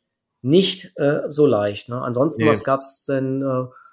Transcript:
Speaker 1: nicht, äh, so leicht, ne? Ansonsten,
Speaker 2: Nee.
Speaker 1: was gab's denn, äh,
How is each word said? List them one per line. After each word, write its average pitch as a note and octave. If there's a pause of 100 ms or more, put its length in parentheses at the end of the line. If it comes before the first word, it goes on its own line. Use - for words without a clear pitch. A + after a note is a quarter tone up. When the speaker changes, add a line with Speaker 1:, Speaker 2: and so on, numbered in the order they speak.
(440)
Speaker 1:
nicht, -
äh, D3+
so D3
leicht, G#2
ne? B2
Ansonsten, C3
Speaker 2:
Nee. D3
Speaker 1:
was -
gab's -
denn, C3+
äh, B2+ (280)